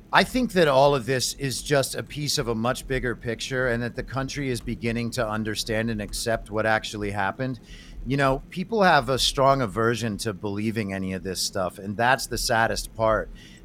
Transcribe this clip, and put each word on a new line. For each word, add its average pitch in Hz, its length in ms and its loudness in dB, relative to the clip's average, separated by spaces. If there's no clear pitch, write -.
I 175 120 6
think 247 300 0
that 170 140 6
all 143 280 8
of 120 100 -2
this 127 300 0
is 135 260 -4
just 139 340 2
a 117 80 -4
piece 143 340 -4
of 131 100 -2
a 117 80 0
much 117 320 -2
bigger 123 280 -2
picture, 127 520 -4
and 117 160 0
that 117 120 -6
the 127 80 -6
country 135 460 -4
is 120 120 -2
beginning 117 500 -4
to 117 160 -2
understand 107 640 -2
and 107 100 -4
accept 113 480 -4
what 107 160 0
actually 107 460 0
happened. 104 480 -4
You 135 100 0
know, 139 320 2
people 196 340 0
have 147 260 6
a 127 100 2
strong 139 420 4
aversion 113 580 0
to 113 140 -4
believing 104 600 -4
any 95 200 -4
of 90 100 -6
this 92 180 -4
stuff, 90 380 -2
and 101 180 -8
that's 120 300 2
the 117 100 -6
saddest 113 580 0
part. 110 340 2